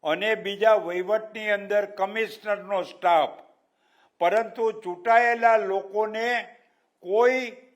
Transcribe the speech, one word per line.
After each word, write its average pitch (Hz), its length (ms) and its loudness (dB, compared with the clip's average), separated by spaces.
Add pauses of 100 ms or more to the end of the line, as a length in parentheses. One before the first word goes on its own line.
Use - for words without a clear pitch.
અને 185 320 0
બીજા 202 400 2
વહીવટની 208 720 -4
અંદર 202 360 0
કમિશનરનો 202 960 -4
સ્ટાફ. 170 540 0 (840)
પરંતુ 214 500 0
ચૂંટાયેલા 226 840 2
લોકોને 208 720 -2 (720)
કોઈ 240 540 2 (180)